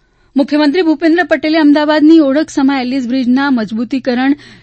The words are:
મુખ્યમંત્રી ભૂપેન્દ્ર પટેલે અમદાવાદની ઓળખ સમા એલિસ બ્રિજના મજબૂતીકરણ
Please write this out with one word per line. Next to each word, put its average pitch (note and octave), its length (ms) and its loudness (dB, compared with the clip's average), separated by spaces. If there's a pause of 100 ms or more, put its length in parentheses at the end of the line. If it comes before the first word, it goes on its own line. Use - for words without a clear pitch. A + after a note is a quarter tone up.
(360)
મુખ્યમંત્રી D4 460 0
ભૂપેન્દ્ર E4 420 0
પટેલે D#4 340 -2
અમદાવાદની D4+ 640 4
ઓળખ D4 300 0
સમા C#4 320 -2
એલિસ B3 260 -4
બ્રિજના C4 440 0
મજબૂતીકરણ B3 840 -2 (280)